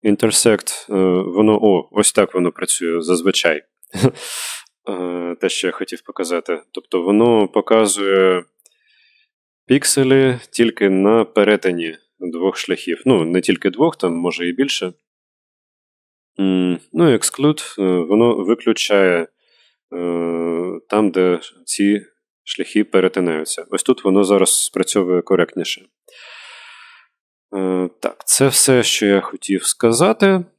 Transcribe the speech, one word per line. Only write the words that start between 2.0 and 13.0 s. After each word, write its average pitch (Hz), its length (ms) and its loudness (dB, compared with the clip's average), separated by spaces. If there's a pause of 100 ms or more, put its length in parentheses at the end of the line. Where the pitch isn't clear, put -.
так 101 200 2
воно 90 180 0
працює 85 500 -4
зазвичай. 85 600 0 (300)
<laughs> 110 180 0 (760)
Е, 87 520 -6
те, 95 80 0
що - 180 -4
я 85 60 -2
хотів - 280 -12
показати. 85 600 -6 (100)
Тобто - 300 -6
воно 107 460 2
показує 98 960 2 (1200)
пікселі 135 760 2 (120)
тільки 110 380 2
на 101 360 4
перетині 90 720 0 (220)
двох 87 380 -4
шляхів. - 480 -6